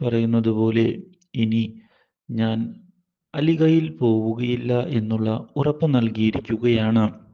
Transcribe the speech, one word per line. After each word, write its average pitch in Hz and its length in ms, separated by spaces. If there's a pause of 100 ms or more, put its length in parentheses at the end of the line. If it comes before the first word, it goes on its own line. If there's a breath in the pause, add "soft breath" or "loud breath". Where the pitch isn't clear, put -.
പറയുന്നത് 117 460
പോലെ 113 360 (500)
ഇനി 113 260 (680 loud breath)
ഞാൻ 113 280 (800)
അലിഗയിൽ 160 500 (140)
പോവുകയില്ല" 120 760 (160)
എന്നുള്ള 110 400 (280)
ഉറപ്പ് 147 380
നൽകിയിരിക്കുകയാണ്. 113 1080 (300)